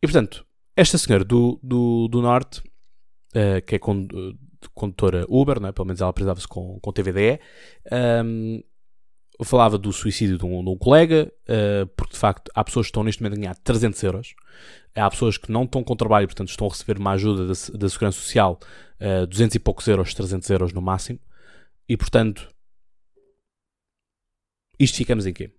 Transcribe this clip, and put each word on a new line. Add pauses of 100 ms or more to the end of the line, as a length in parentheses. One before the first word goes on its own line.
E,
portanto, (300)
esta
senhora
do,
do,
do
Norte, (720)
eh,
que
é
con-,
eh,
condutora
Uber,
não
é?
Pelo
menos
ela
apresentava-se
com,
com
T
V
D
E, (500)
ahm, (840)
falava
do
suicídio
de
um,
de
um
colega, (160)
eh, (120)
porque
de
facto
há
pessoas
que
estão
neste
momento
a
ganhar
trezentos
euros, (600)
há
pessoas
que
não
estão
com
trabalho,
portanto
estão
a
receber
uma
ajuda
da
se-,
da
Segurança
Social, (400)
eh,
duzentos
e
poucos
euros,
trezentos
euros
no
máximo, (680)
e
portanto (2250)
isto
ficamos
em
quê?